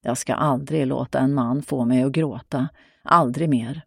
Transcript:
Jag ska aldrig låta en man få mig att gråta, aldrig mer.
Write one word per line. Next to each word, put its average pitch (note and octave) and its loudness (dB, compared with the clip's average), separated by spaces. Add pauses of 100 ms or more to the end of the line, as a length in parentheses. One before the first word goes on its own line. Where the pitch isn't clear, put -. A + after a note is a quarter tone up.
Jag - -2
ska - -4
aldrig C#3+ 0
låta C3 -2
en C3 2
man C3 0
få C3 -2
mig B2+ 4
att C3+ 0
gråta, C#3+ -2 (340)
aldrig D#3 2
mer. C3 -2